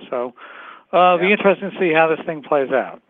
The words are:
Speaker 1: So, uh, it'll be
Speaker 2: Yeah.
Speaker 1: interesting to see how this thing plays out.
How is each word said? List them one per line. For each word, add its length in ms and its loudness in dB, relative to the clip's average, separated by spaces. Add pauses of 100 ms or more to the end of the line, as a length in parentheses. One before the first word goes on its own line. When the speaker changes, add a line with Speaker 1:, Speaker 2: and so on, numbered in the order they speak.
Speaker 1:
So, 240 -6 (580)
uh, 240 4
it'll 40 -2
be 80 0
Speaker 2:
Yeah. 60 2
Speaker 1:
interesting 360 0
to 100 -14
see 140 0
how 140 4
this 180 -4
thing 160 -8
plays 300 -2
out. 380 -4